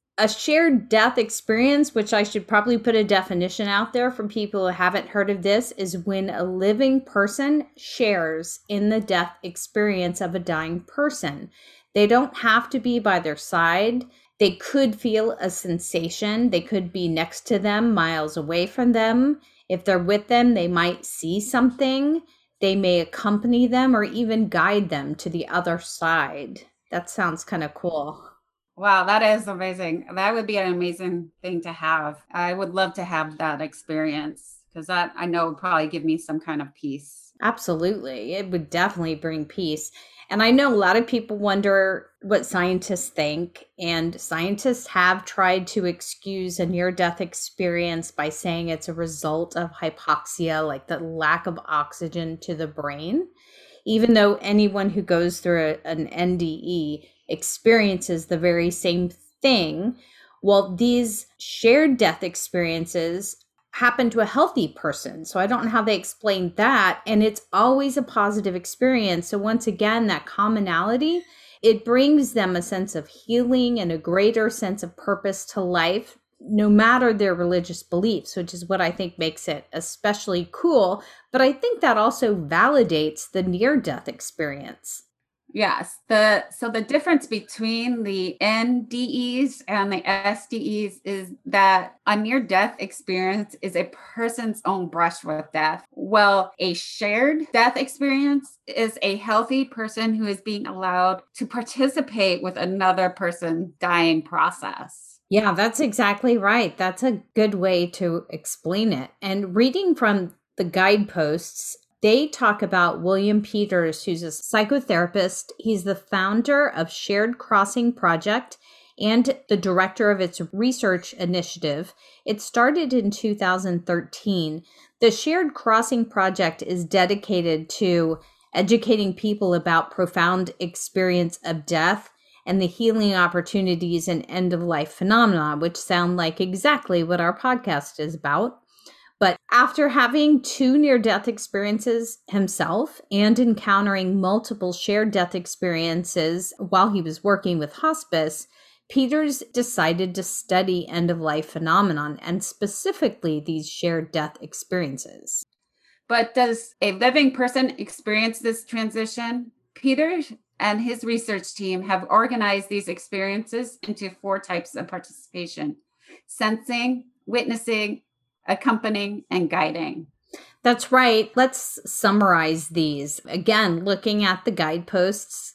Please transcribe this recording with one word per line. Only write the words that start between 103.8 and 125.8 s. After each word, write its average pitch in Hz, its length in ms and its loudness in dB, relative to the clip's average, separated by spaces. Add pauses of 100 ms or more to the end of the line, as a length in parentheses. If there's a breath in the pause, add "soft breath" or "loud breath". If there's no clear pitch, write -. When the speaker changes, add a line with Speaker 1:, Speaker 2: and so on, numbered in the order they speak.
Speaker 2:
process. - 1000 -6 (120)
Speaker 1:
Yeah, 202 220 2
that's 220 260 0
exactly 233 580 2
right. 208 400 2
That's 185 240 -2
a 240 220 0 (120)
good 214 200 2
way 180 320 2
to 170 420 -4
explain 190 640 -2
it. 131 160 -6 (100)
And 190 360 -4
reading 294 400 4
from 202 400 0 (220)
the 196 60 -2
guideposts, 185 1120 0 (260)
they 247 280 4
talk 214 320 0
about 175 400 0
William 196 400 2
Peters, 190 640 -2
who's 170 180 -4
a 170 40 -8
psychotherapist. 196 1300 -2
He's 214 240 0
the 190 120 -2
founder 220 720 2
of 165 240 -2
Shared 214 480 -2
Crossing 220 540 2
Project 202 640 -2 (400 soft breath)
and 226 400 2 (120)
the 202 80 4
director 190 520 2
of 196 120 2
its 180 200 -4 (120)
research 202 640 0
initiative. 170 800 -4 (320 soft breath)
It 208 160 -4
started 269 520 0
in 208 180 0
two 208 240 -4
thousand 185 500 -2
thirteen. 170 800 -4 (380 soft breath)
The 226 100 6
Shared 311 420 0
Crossing 233 520 0